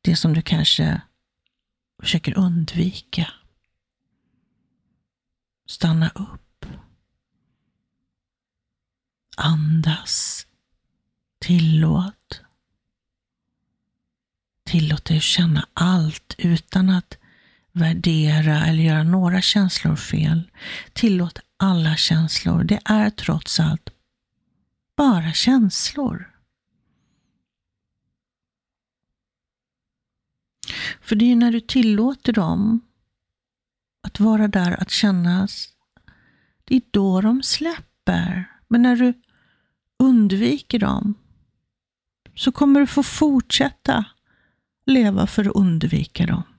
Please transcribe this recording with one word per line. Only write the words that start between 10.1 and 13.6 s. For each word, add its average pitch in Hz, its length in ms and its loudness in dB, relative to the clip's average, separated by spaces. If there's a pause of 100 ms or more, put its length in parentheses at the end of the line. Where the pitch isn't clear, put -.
Tillåt. 160 1000 0 (2250)